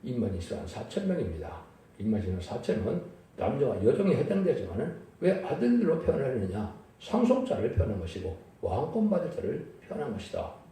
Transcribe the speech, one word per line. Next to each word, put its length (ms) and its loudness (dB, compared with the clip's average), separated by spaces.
임마니스한 640 -4
사천 400 -4
명입니다. 540 -2
임마니스한 440 0
사천 420 -2
명은 180 0
남자와 480 0
여종에 300 6
해당되지만은 800 0
왜 220 4
아들들로 580 4
표현을 240 2
했느냐? 420 -2
상속자를 720 2
표현한 300 2
것이고 340 -6
왕권 500 0
받을 220 0
자를 340 -4
표현한 240 -4
것이다. 420 -6